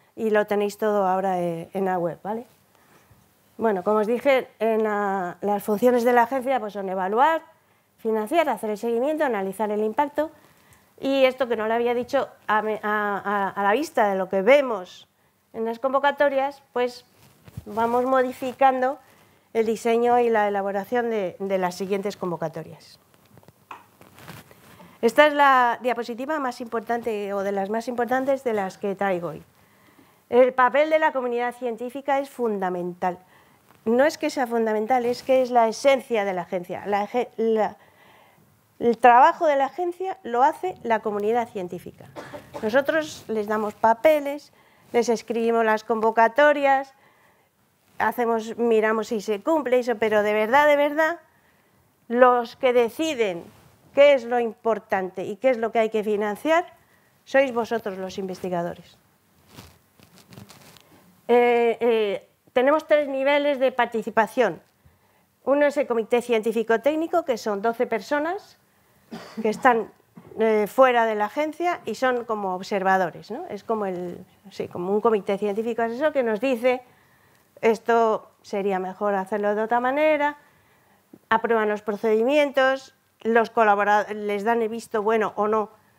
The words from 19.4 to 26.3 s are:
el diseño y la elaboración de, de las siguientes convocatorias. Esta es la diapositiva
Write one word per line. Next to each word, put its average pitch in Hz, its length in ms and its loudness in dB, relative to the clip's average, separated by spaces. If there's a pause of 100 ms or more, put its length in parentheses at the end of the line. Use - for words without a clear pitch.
el 226 120 2
diseño 233 540 2
y 240 100 2
la 208 180 2
elaboración 202 600 -2
de, 202 300 -4
de 196 180 -2
las 180 180 -2
siguientes 196 420 -6
convocatorias. 165 840 -10 (2000)
Esta 233 260 4
es 294 60 0
la 262 480 4
diapositiva 240 580 -4